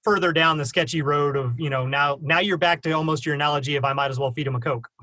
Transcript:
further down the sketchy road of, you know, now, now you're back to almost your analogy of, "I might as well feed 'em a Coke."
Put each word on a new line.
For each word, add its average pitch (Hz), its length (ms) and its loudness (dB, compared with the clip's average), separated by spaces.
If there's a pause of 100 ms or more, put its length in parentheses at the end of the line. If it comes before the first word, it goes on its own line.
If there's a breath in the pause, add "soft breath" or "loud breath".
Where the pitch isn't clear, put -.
further 180 280 4
down 160 260 4
the 143 60 -2
sketchy 156 360 0
road 143 360 0
of, 123 240 -2
you 151 100 -2
know, 131 160 -2
now, 143 360 0
now 160 180 2
you're 196 180 0
back 170 240 2
to 160 100 -2
almost 156 320 0
your 151 120 -2
analogy 147 400 0
of, 139 80 0
"I 135 80 0
might 139 180 0
as 127 80 -6
well 131 140 -2
feed 143 160 -6
'em 123 80 -4
a 120 40 -2
Coke." 123 280 -4 (140)